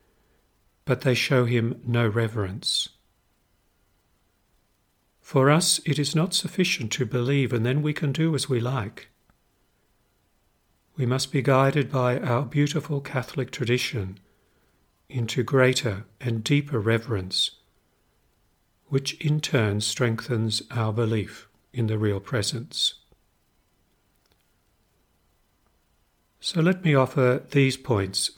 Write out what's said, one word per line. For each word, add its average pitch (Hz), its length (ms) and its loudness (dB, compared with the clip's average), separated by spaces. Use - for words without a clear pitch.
but 131 160 0
they 131 120 4
show 123 300 2
him 117 400 0
no 117 240 2
reverence. 107 800 -2
For 135 300 2
us, - 340 2
it 143 140 0
is 143 160 -2
not 165 180 2
sufficient - 600 -2
to 135 120 -2
believe 127 480 0
and 117 140 0
then 143 160 0
we 151 100 -2
can 147 200 -2
do 160 220 0
as - 140 -4
we 127 100 0
like. 127 500 -6
We 135 80 -2
must 127 260 -2
be 135 120 0
guided 135 500 2
by 123 280 0
our 123 260 -2
beautiful 147 560 -2
Catholic 131 480 -6
tradition 113 680 -2
into 120 360 -4
greater 127 640 2
and 113 240 -2
deeper 143 380 0
reverence, 107 720 -2
which 135 320 -2
in 151 180 0
turn 107 400 0
strengthens 113 920 -2
our 110 240 -2
belief 110 520 -2
in 117 140 -2
the 110 100 0
real 104 200 0
presence. - 760 -4
So - 220 -2
let 185 200 2
me 156 120 4
offer 131 560 4
these 135 260 4
points 98 600 -2